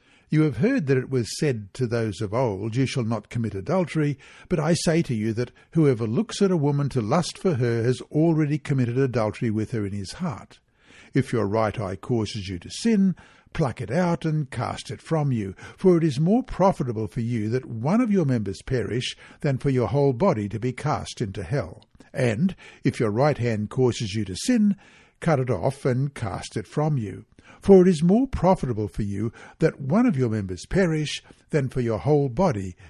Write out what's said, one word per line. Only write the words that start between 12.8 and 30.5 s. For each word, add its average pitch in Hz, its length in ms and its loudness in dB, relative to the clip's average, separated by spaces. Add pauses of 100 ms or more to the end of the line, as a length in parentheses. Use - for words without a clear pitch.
pluck 135 260 -2
it 107 100 -8
out 170 360 0
and 156 260 -2
cast 104 400 -6
it 101 100 -12
from 147 300 -2
you, 101 240 -2 (220)
for 185 180 6
it 165 80 2
is 143 160 0
more 202 240 2
profitable 123 640 0
for - 140 -6
you 113 300 -2
that 127 120 -2
one 127 380 -2
of 226 100 0
your 185 140 2
members 107 400 -2
perish 120 500 -4 (240)
than 139 180 0
for 143 120 -2
your 123 180 2
whole 139 240 2
body 120 380 0
to 110 100 -6
be 123 140 -2
cast 123 480 -4
into 101 200 -6
hell. 95 460 -6 (240)
And 131 420 0 (300)
if - 160 0
your 110 120 0
right 131 260 2
hand 110 320 -2
causes 117 440 0
you 110 120 -4
to 92 100 -8
sin, 208 400 2 (460)
cut 151 180 2
it 127 100 -2
off 117 360 -2
and 135 280 0
cast 90 440 -8
it 110 100 -8
from 151 300 0
you. 104 260 -6 (380)
For 190 200 10
it 180 60 8
is 165 160 2
more 220 240 4
profitable 127 600 0
for 113 140 -6
you 101 280 -4 (280)
that - 200 0
one 180 260 2
of 175 120 2
your 123 120 2
members 98 400 -4